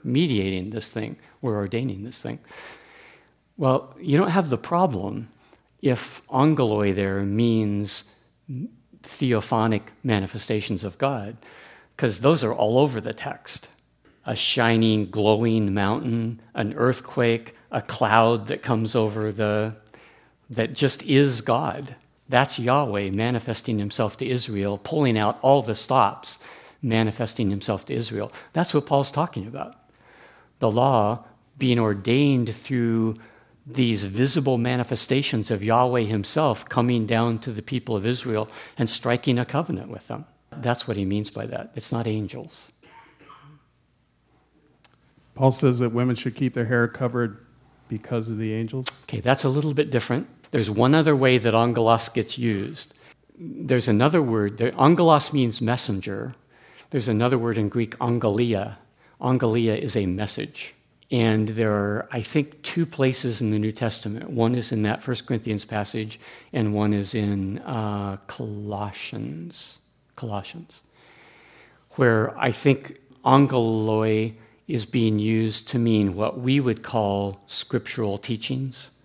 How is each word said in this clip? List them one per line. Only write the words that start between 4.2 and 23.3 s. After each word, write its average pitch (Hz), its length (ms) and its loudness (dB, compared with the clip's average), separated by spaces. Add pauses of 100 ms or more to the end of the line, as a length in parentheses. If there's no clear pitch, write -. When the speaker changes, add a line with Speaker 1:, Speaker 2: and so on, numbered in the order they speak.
Speaker 1:
have 170 180 2
the 123 80 0
problem 113 720 -2 (520)
if - 460 -2
angeloi 123 680 2
there 98 300 0
means 104 880 0 (920)
theophanic 113 800 0 (200)
manifestations 107 800 -2
of 95 140 -10
God, 117 400 -4 (580)
'cause 107 240 0
those 143 240 4
are 113 100 0
all 113 240 2
over 131 220 2
the 113 140 -6
text. - 560 -12 (560)
A 113 100 -4
shining, 113 720 2
glowing 107 640 2
mountain, 113 680 -2 (120)
an 110 200 -4
earthquake, 117 840 -2 (160)
a - 100 -2
cloud 113 680 4
that - 160 -8
comes 113 320 0
over 110 360 0
the, 107 460 -2 (720)
that 117 240 -2
just - 300 0
is 135 360 4
God. 127 560 -2 (340)
That's 135 300 2
Yahweh 117 520 0
manifesting 113 680 -2